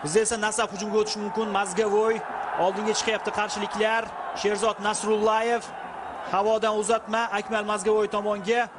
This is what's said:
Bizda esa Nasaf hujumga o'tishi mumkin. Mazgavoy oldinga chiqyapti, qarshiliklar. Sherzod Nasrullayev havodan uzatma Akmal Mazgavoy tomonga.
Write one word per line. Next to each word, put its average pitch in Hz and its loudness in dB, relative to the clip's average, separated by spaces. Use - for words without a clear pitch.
Bizda 156 2
esa 233 -2
Nasaf 214 0
hujumga 202 -2
o'tishi 214 -2
mumkin. 214 -2
Mazgavoy 208 2
oldinga 208 0
chiqyapti, 214 -2
qarshiliklar. 214 0
Sherzod 208 2
Nasrullayev 220 2
havodan 214 2
uzatma 220 0
Akmal 214 -2
Mazgavoy 214 2
tomonga. 208 0